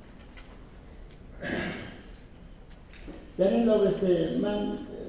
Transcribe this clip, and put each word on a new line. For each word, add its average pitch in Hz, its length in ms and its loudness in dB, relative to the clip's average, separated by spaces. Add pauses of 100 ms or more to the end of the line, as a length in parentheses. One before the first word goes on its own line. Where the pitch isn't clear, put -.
(3500)
در 196 120 8
این 233 160 6
رابطه 185 760 6
من 208 300 0 (360)